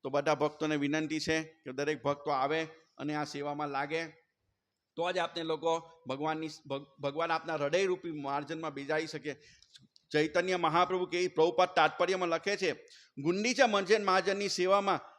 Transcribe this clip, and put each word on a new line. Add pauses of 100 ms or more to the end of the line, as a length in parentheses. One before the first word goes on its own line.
તો
બધા
ભક્તોને
વિનંતી
છે
કે
દરેક
ભક્તો
આવે (300)
અને
આ
સેવામાં
લાગે, (920)
તો
જ
આપને
લોકો (180)
ભગવાનની, (180)
ભગ-,
ભગવાન
આપના
હૃદયરૂપી
માર્જનમાં
બિરાજી
શકે. (760)
ચૈતન્ય
મહાપ્રભુ
કે
પ્રભુપાદ
તાત્પર્યમાં
લખે
છે, (460)
ગુંડીચા
મંજન
મહાજનની
સેવામાં (200)